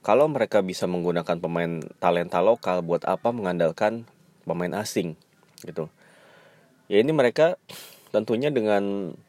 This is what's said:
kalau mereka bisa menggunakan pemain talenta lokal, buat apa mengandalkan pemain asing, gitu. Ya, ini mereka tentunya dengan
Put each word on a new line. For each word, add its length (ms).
kalau 260
mereka 380
bisa 240
menggunakan 500
pemain 400
talenta 400
lokal, 400
buat 240
apa 260
mengandalkan 800
pemain 320
asing, 380
gitu. 260
Ya, 160
ini 80
mereka 420
tentunya 380
dengan 640